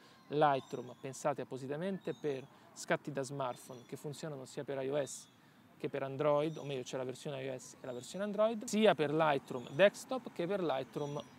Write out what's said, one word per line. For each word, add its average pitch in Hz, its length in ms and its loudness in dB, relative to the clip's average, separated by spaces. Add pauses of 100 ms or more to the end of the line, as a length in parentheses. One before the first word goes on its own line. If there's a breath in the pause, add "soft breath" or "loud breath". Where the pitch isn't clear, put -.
(300 loud breath)
Lightroom 135 720 2
pensati 135 400 -4
appositamente 156 760 -6
per 135 320 -4 (280 loud breath)
scatti - 400 -4
da 135 80 -2
smartphone 127 640 -6
che - 100 -12
funzionano 143 500 -8
sia 139 200 -8
per 135 180 -4
I 131 60 -2
O 143 160 2
S - 220 -12 (500 loud breath)
che 147 100 -6
per 135 160 -2
Android, 147 540 2
o 135 80 -8
meglio 135 180 -4
c'è - 140 -6
la 127 80 -2
versione 135 360 -6
I 135 80 -4
O 131 80 -6
S - 220 -16
e - 60 -14
la 127 80 -8
versione 135 320 -6
Android, 214 400 2
sia 208 300 8
per 147 180 2
Lightroom 143 560 2
Desktop 196 640 2
che 170 120 -4
per 190 160 -2
Lightroom 143 600 -2 (160)